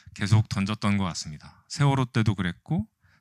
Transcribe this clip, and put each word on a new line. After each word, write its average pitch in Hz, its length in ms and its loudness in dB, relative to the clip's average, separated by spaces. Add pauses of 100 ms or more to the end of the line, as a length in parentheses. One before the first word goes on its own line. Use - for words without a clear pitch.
(140)
계속 110 340 2
던졌던 101 480 -2
것 98 80 0
같습니다. - 640 -10
세월호 135 380 2
때도 110 280 0
그랬고 95 540 -4 (320)